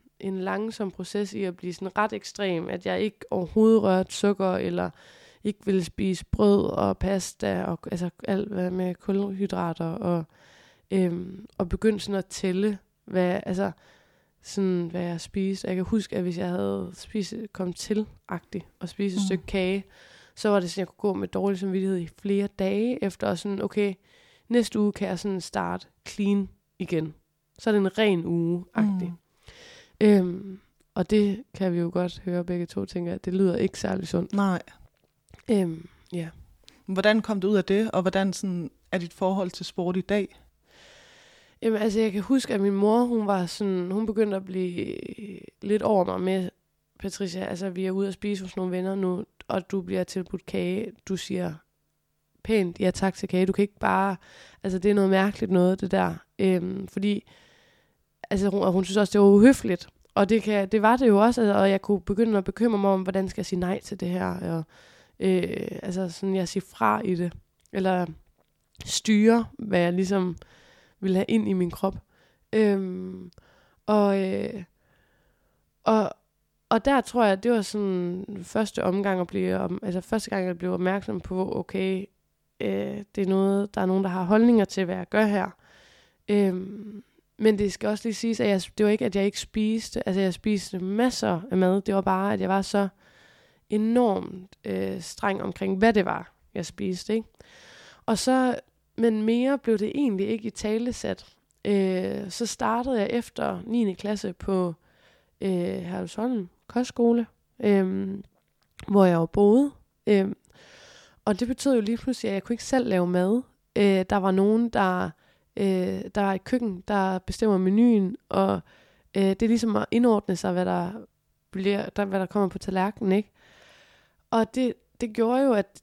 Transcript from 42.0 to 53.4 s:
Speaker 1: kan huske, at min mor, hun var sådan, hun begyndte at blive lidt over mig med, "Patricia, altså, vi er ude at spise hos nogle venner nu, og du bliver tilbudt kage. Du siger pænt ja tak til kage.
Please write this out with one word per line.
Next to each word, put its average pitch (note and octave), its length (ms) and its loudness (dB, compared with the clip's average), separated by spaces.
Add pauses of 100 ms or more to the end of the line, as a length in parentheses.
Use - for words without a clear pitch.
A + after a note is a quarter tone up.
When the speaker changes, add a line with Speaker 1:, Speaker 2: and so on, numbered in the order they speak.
Speaker 1:
kan G3 100 -2
huske, B3+ 320 0
at G3+ 80 0
min G3 120 2
mor, G#3+ 320 4
hun A3+ 220 -2
var F#3+ 180 0
sådan, F#3 460 -2
hun G#3+ 140 -2
begyndte G#3 320 0
at F#3+ 80 -10
blive F#3 500 -6 (640)
lidt G#3 200 0
over G3+ 240 2
mig F#3 160 -2
med, F#3 280 -2 (500)
"Patricia, F#3+ 460 -8
altså, F#3+ 240 -6
vi F#3 160 -6
er F#3 60 -2
ude G3 160 -2
at F#3+ 60 -6
spise G3+ 300 -6
hos F#3 140 -12
nogle F#3 140 -2
venner F#3 240 -2
nu, F3+ 300 -2 (220)
og F#3+ 240 -4
du G3 100 -2
bliver F#3 220 -2
tilbudt F3+ 420 -8
kage. F#3 460 -4 (160)
Du F#3+ 100 -4
siger F3+ 360 -4 (880)
pænt G3 360 0
ja F#3 120 2
tak F#3+ 240 -2
til - 140 -8
kage. F#3 160 2